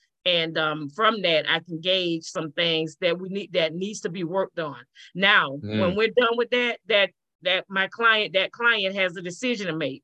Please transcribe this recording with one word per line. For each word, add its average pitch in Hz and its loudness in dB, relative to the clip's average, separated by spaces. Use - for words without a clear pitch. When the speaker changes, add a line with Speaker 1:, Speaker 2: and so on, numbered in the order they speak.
Speaker 1:
And, 165 0
um, 156 -2
from 220 2
that, 160 2
I 165 2
can 165 -10
gauge 175 0
some 160 -6
things 160 -2
that 175 0
we 190 -10
need, 196 -8
that 160 0
needs 196 -6
to 208 -6
be 170 -6
worked 180 -4
on. 139 -8
Now, 180 4
when 202 2
Speaker 2:
Mm. 196 -2
Speaker 1:
we're 220 2
done 233 4
with 233 -2
that, 247 -2
that, 196 4
that 180 0
my 190 0
client, 214 2
that 185 2
client 214 0
has 185 0
a 190 -10
decision 196 -4
to 160 -2
make, 139 -4